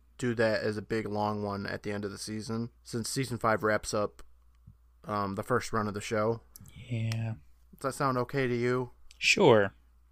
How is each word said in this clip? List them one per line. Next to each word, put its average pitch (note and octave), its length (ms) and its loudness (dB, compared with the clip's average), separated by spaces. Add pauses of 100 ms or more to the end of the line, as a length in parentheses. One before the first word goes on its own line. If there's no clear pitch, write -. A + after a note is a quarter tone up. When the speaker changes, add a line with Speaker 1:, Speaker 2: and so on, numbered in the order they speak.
(180)
Speaker 1:
do B2 180 -2
that A2 260 2
as G#2+ 160 -2
a G#2 40 -6
big, G#2+ 260 -4
long G#2 360 -2
one G2+ 220 -4
at G2 180 -8
the G#2 80 -4
end G2+ 140 -4
of G2 60 -6
the G2+ 60 -12
season, A2+ 520 -6 (140)
since A#2 260 -6
season B2 280 -4
five A2 260 2
wraps G#2+ 300 0
up, G#2 280 -2 (840)
um, G2+ 300 -4
the G#2 80 -4
first A#2 300 -2
run G#2+ 140 0
of G2+ 60 -4
the G2+ 80 -6
show. A2+ 400 0 (460)
Speaker 2:
Yeah. A2+ 460 -2 (400)
Speaker 1:
Does - 80 -20
that C3 120 -4
sound C3+ 260 0
okay C3 280 0
to B2 80 0
you? B2 360 0 (260)
Speaker 2:
Sure. A2+ 560 8 (380)